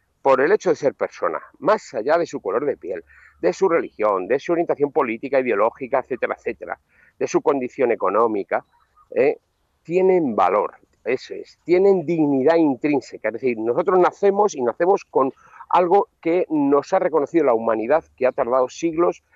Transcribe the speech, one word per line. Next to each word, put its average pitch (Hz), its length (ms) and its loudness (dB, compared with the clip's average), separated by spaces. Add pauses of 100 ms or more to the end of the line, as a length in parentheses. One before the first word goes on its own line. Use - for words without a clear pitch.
(220)
por 131 200 4
el 160 100 2
hecho 202 180 0
de 147 60 2
ser 135 180 -2
personas, 82 480 -6 (180)
más 202 340 -2
allá 135 240 0
de 170 100 0
su 139 120 -10
color 113 260 -4
de 120 120 -4
piel, 87 260 -10 (380)
de - 100 0
su 190 160 0
religión, 104 600 0
de 131 120 0
su - 140 -6
orientación 147 380 -2
política, 123 480 -2
ideológica, 117 600 -2
etcétera, 120 380 -6
etcétera, 98 420 -10 (400)
de 131 80 -4
su 170 140 0
condición 131 500 -2
económica, 104 720 0 (480)
¿eh? 135 260 0 (460)
tienen 175 520 0
valor, 95 400 0 (280)
eso 113 300 -6
es, - 320 -16
tienen 180 400 2
dignidad 147 520 2
intrínseca. 139 720 -2
Es 107 40 -8
decir, 117 240 -4
nosotros 156 420 0
nacemos 196 560 2
y 135 60 -6
nacemos 170 440 0
con 135 260 0 (380)
algo 180 380 2 (140)
que 165 280 0
nos 143 440 0
ha 190 60 4
reconocido 156 440 0
la 127 100 4
humanidad, 113 500 0 (120)
que 123 100 -2
ha 127 60 2
tardado 127 380 0
siglos 170 540 -2 (120)